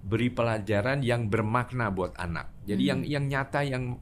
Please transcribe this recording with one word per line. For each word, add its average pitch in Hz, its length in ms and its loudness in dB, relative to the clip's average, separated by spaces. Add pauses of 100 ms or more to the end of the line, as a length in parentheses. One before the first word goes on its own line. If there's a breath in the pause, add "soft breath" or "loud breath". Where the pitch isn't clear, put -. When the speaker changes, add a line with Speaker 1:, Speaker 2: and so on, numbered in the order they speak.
Speaker 1:
beri 110 280 0
pelajaran 113 720 2
yang 120 300 2
bermakna 113 600 0
buat 92 260 -2
anak. 82 340 -6 (140)
Jadi 196 180 0
Speaker 2:
Hmm. 139 80 4
Speaker 1:
yang, 131 140 0
yang 143 240 0
nyata, 139 340 0
yang 127 220 -2 (180)